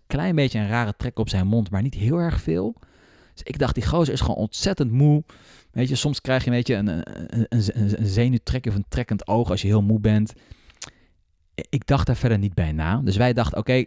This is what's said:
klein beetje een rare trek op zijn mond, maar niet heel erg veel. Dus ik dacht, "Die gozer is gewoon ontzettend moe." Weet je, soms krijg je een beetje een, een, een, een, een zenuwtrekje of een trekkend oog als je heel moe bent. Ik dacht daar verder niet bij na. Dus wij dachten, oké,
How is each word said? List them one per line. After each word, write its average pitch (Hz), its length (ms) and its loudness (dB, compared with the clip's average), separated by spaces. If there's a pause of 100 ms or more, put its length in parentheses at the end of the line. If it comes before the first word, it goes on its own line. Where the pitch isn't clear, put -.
klein 165 280 0
beetje 135 240 2
een 104 80 0
rare 110 300 0
trek - 220 -6
op 110 100 0
zijn 95 180 0
mond, 107 220 2
maar 104 120 -2
niet 131 120 -2
heel 123 240 0
erg 170 240 0
veel. 185 340 -2 (580)
Dus - 100 -18
ik 135 160 -10
dacht, 127 160 0
"Die 127 100 -4
gozer 160 280 2
is - 80 -2
gewoon - 140 0
ontzettend 127 560 -2
moe." 147 320 4 (480)
Weet 127 180 -2
je, 139 60 0
soms 143 260 -2
krijg 131 220 0
je 127 60 -2
een 120 60 2
beetje 120 200 0
een, 104 120 0
een, 85 180 -4 (240)
een, 117 200 0
een, 104 500 0
een 107 80 0
zenuwtrekje 120 600 0
of 101 60 -2
een 104 120 -2
trekkend - 400 -4
oog 110 220 0
als 90 120 -2
je 101 60 0
heel 104 140 4
moe 107 180 2
bent. 107 340 2 (1200)
Ik - 320 -6
dacht 139 200 2
daar 127 80 2
verder 117 220 2
niet 98 160 0
bij 80 180 0
na. 78 260 0
Dus 98 200 0
wij 123 160 4
dachten, 110 240 -2
oké, 127 280 0